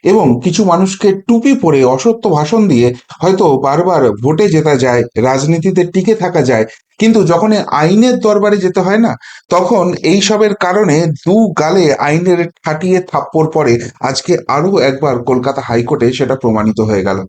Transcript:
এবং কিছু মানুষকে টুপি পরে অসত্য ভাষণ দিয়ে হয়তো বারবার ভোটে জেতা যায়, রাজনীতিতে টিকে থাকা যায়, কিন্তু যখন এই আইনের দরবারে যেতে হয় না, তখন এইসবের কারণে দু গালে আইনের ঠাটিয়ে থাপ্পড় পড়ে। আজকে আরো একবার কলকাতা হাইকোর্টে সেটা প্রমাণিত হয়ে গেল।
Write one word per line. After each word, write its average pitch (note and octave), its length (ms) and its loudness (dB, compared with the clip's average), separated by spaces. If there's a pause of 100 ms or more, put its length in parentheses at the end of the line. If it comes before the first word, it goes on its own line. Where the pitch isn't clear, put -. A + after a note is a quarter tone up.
এবং E3 400 2
কিছু F#3 220 0
মানুষকে F#3+ 480 0 (140)
টুপি A#3+ 260 2
পরে D3 300 2
অসত্য G#3 460 0
ভাষণ E3+ 380 0
দিয়ে B2 260 2 (280)
হয়তো F3+ 360 2
বারবার C#3+ 540 0
ভোটে D#3 380 0
জেতা D3+ 260 2
যায়, B2 280 0 (140)
রাজনীতিতে D#3+ 680 0
টিকে F#3+ 300 0
থাকা F3 260 -2
যায়, A#2 240 0 (340)
কিন্তু A3 240 4
যখন E3+ 280 2
এই G#3 160 0
আইনের G#3 520 2
দরবারে G#3 380 0
যেতে F#3 220 -2
হয় F#3+ 180 0
না, A3+ 180 0 (340)
তখন F3+ 440 0 (100)
এইসবের G3+ 520 0
কারণে F3+ 500 0
দু F3 540 0
গালে D#3+ 340 2
আইনের E3+ 540 0 (180)
ঠাটিয়ে F3+ 340 -2
থাপ্পড় - 540 -2
পড়ে। A#2+ 260 2 (200)
আজকে C3+ 380 -2 (100)
আরো E3+ 300 0
একবার C3+ 460 -2
কলকাতা C3 380 -2
হাইকোর্টে A#2+ 520 -2
সেটা C3 220 -2
প্রমাণিত A2 460 -2
হয়ে G#2+ 220 0
গেল। F#2+ 260 -4